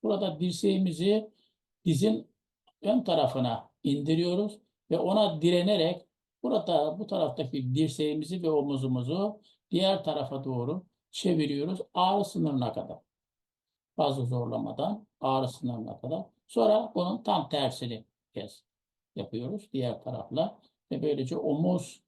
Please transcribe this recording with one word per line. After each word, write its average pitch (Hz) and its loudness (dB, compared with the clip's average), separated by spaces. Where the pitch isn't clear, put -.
Burada 190 0
dirseğimizi 190 2
dizin 180 2
ön 214 2
tarafına 127 0
indiriyoruz 165 0
ve 165 2
ona 185 2
direnerek 175 4
burada 170 2
bu 208 -6
taraftaki 139 -2
dirseğimizi 156 0
ve 160 0
omuzumuzu 139 0
diğer 190 2
tarafa 139 -4
doğru 131 -4
çeviriyoruz 160 0
ağrı 190 4
sınırına 139 -2
kadar. - -8
Fazla 135 2
zorlamadan 120 -4
ağrı 131 2
sınırına 113 -8
kadar. 160 -6
Sonra 220 4
bunun 180 -2
tam - 0
tersini 127 -4
kez 101 -12
yapıyoruz 135 -6
diğer 123 -4
tarafla 131 -4
ve 131 -4
böylece 139 -2
omuz 156 -2